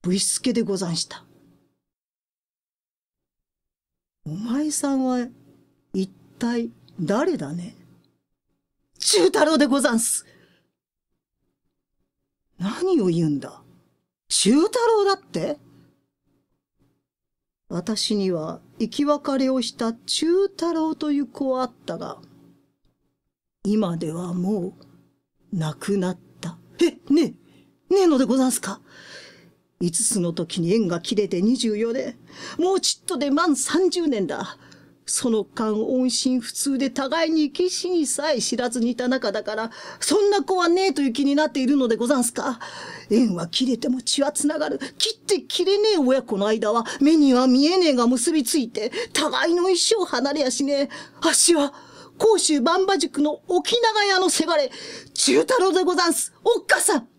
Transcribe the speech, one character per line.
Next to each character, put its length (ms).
ぶ 160
し 80
つ 140
け 140
で 80
ご 160
ざ 100
ん 80
し 100
た。 200
お 40
前 420
さ 240
ん 100
は 220
一 160
体 320
誰 380
だ 140
ね？ 240
忠 260
太 200
郎 120
で 80
ご 160
ざ 120
ん 60
す。 260
何 440
を 60
言 180
う 40
ん 100
だ？ 220
忠 320
太 180
郎 240
だ 100
っ 80
て？ 380
私 460
に 160
は 300
生 100
き 140
別 340
れ 120
を 120
し 140
た 160
忠 520
太 300
郎 220
と 160
い 100
う 60
子 240
は 120
あ 20
っ 80
た 120
が、 240
今 320
で 160
は 200
も 400
う 40
亡 160
く 240
な 140
っ 80
た。 180
え、 120
ね 220
え、 20
ね 100
え 40
の 100
で 60
ご 140
ざ 100
ん 60
す 80
か？ 180
五 240
つ 160
の 140
時 280
に 120
縁 140
が 140
切 160
れ 100
て 140
二 140
十 220
四 160
年、 240
も 180
う 60
ち 220
っ 20
と 120
で 140
満 260
三 320
十 180
年 180
だ。 320
そ 200
の 160
間、 280
音 360
信 320
不 100
通 260
で 120
互 400
い 20
に 140
生 240
き 0
死 200
に 160
さ 280
え 80
知 160
ら 120
ず 120
に 100
い 60
た 100
仲 240
だ 100
か 140
ら、 160
そ 160
ん 140
な 120
子 140
は 100
ね 200
え 60
と 80
い 100
う 20
気 100
に 100
な 120
っ 60
て 120
い 40
る 100
の 100
で 80
ご 120
ざ 100
ん 80
す 80
か？ 260
縁 240
は 140
切 200
れ 100
て 100
も 140
血 200
は 120
つ 140
な 120
が 80
る。 120
切 180
っ 40
て 240
切 200
れ 180
ね 120
え 40
親 260
子 140
の 100
間 260
は、 100
目 160
に 180
は 140
見 200
え 100
ね 120
え 40
が 140
結 260
び 100
つ 140
い 120
て、 220
互 380
い 40
の 140
一 260
生 80
離 300
れ 80
や 100
し 140
ね 80
え。 160
あ 80
っ 40
し 220
は、 180
甲 200
州 220
番 260
場 140
宿 220
の 260
沖 320
永 260
屋 140
の 100
せ 160
が 120
れ、 140
忠 280
太 200
郎 100
で 120
ご 120
ざ 140
ん 40
す。 200
お 200
っ 20
か 160
さ 160
ん 100